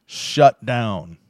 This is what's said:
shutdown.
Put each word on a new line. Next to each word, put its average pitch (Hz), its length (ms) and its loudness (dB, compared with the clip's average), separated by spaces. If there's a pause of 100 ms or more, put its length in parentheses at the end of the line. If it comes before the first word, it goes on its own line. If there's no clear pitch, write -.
shutdown. 113 1120 -2 (120)